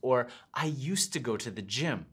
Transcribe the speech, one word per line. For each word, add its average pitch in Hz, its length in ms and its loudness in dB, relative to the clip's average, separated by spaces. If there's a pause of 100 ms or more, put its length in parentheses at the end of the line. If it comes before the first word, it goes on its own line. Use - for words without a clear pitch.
or, 123 260 4 (260)
"I 156 120 0
used 156 480 0
to 151 60 -2
go 117 180 0
to 110 140 -6
the 101 100 -6
gym, 110 520 -2